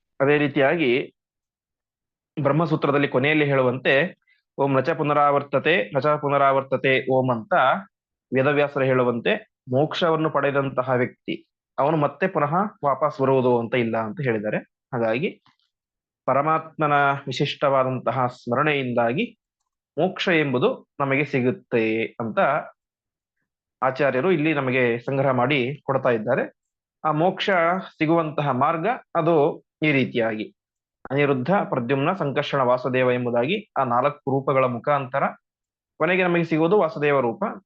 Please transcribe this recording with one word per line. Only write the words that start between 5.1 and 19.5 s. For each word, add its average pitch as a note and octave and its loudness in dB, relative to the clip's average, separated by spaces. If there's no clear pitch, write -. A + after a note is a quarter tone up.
ನಚ C3+ 0
ಪುನರಾವರ್ತತೆ C#3 0
ಓಂ" B2+ 0
ಅಂತ A2 -10
ವೇದವ್ಯಾಸರು C#3 0
ಹೇಳುವಂತೆ B2+ 0
ಮೋಕ್ಷವನ್ನು D#3 0
ಪಡೆದಂತಹ C3+ -2
ವ್ಯಕ್ತಿ - -4
ಅವನು D3 2
ಮತ್ತೆ D3 0
ಪುನಃ D3 -2
ವಾಪಸ್ C#3 -2
ಬರುವುದು B2+ 2
ಅಂತ A#2 -6
ಇಲ್ಲ A#2 0
ಅಂತ A2 -6
ಹೇಳಿದ್ದಾರೆ. A2 -2
ಹಾಗಾಗಿ A#2 -2
ಪರಮಾತ್ಮನ D3+ 0
ವಿಶಿಷ್ಟವಾದಂತಹ C3 0
ಸ್ಮರಣೆಯಿಂದಾಗಿ B2+ -2